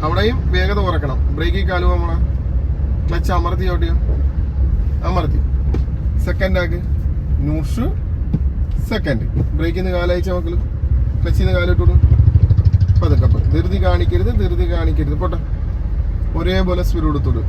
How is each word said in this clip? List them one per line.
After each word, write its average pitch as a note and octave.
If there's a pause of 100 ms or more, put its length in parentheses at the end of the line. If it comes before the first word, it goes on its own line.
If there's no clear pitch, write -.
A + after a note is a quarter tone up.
അവിടെയും G#3
വേഗത G3+
കുറക്കണം. -
ബ്രേക്കിൽ F3
കാലുവോ F3+
നമ്മളെ. E3+ (920)
ക്ലച്ച് F#3
അമർത്തി F3
ചവിട്ടിയോ. F3+ (1120)
അമർത്തി. - (840)
സെക്കൻഡ് F#3
ആക്ക്. F3 (680)
ന്യൂട്രൽ, D#3+ (1000)
സെക്കൻഡ്. D3+ (320)
ബ്രേക്കിൽ E3+
നിന്ന് F#3
കാലയച്ച F3+
മക്കള്. F3 (680)
ക്ലച്ചിൽ F#3
നിന്ന് F#3
കാലിട്ടോളൂ. F3+ (1080)
പതുക്കെ, C#3+
പതുക്കെ. -
ധൃതി -
കാണിക്കരുത്, F3
ധൃതി F3+
കാണിക്കരുത്. D#3
പോട്ടെ. F3+ (1000)
ഒരേപോലെ F3+
സ്പീഡ് D#3+
കൊടുത്തോളൂ. C3+